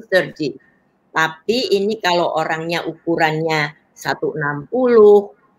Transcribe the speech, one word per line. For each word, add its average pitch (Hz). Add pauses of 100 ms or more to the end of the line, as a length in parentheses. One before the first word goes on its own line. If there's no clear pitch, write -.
sturdy. 156 (520)
Tapi 196
ini 202
kalau 175
orangnya 160
ukurannya 160 (200)
satu 143
enam 147
puluh, 214 (260)